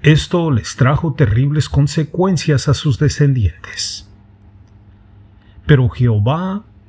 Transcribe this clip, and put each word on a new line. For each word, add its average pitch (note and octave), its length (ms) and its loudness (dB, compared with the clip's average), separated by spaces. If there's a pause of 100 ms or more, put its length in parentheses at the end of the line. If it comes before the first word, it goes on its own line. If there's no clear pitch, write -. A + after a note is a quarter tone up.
Esto D#3+ 500 2
les - 240 -4
trajo C#3+ 380 0
terribles C3+ 560 0
consecuencias D3+ 960 0
a C#3+ 60 2
sus B2 260 -2
descendientes. - 1080 -2 (1600)
Pero C3 240 4
Jehová C#3 720 0 (260)